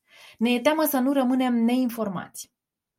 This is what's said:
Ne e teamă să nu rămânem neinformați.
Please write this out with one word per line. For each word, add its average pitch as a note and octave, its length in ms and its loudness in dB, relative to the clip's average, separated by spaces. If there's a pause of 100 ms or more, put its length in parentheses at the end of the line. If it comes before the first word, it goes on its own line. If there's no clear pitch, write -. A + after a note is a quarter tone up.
(380)
Ne A3+ 120 0
e B3 100 0
teamă D#4 240 2
să D4 140 0
nu B3+ 140 0
rămânem B3+ 420 0
neinformați. A3+ 1000 -2 (460)